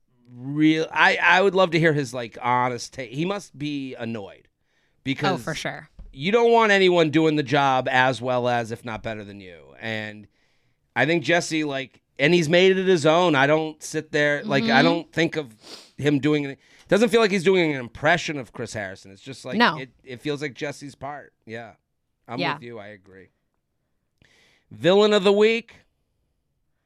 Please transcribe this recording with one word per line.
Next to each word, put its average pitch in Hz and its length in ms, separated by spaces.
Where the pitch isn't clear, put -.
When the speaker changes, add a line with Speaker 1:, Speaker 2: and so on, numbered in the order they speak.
Speaker 1:
real-, 151 600
I, 180 280
I 175 200
would 196 140
love 185 160
to 165 80
hear 165 140
his, 135 200
like, 120 280
honest 123 520
take. 117 180
He 147 140
must 196 320
be 139 380
annoyed 107 520
because 147 360
Speaker 2:
Oh, 113 40
for 156 120
sure. - 340
Speaker 1:
you 147 180
don't 233 200
want 226 200
anyone 180 380
doing 156 260
the 151 80
job 135 480
as 127 300
well 123 260
as, 120 240
if 117 140
not 107 160
better 107 220
than 101 160
you. 90 180
And 107 460
I 127 120
think 165 160
Jesse, 165 400
like, 135 380
and 160 120
he's 165 160
made 185 280
it 185 80
his 175 200
own. 165 280
I 135 140
don't 156 340
sit 151 300
there, 147 320
like, 139 220
I - 20
Speaker 2:
Mm-hmm. 139 160
Speaker 1:
don't 170 300
think 160 240
of 120 180
him 143 220
doing 147 240
it. 139 160
Doesn't 208 200
feel 226 120
like 202 100
he's 185 140
doing 180 280
an 135 60
impression 147 580
of 123 140
Chris 117 220
Harrison. 98 380
It's 98 100
just 135 240
like, 131 120
Speaker 2:
No. 202 220
Speaker 1:
it, 131 100
it 127 180
feels 147 200
like 147 120
Jesse's 143 420
part. 139 360
Yeah. 113 260
I'm 120 120
Speaker 2:
Yeah. 160 160
Speaker 1:
with 147 80
you. 120 140
I 101 100
agree. 95 420
Villain 190 440
of 202 100
the 202 80
week. 220 440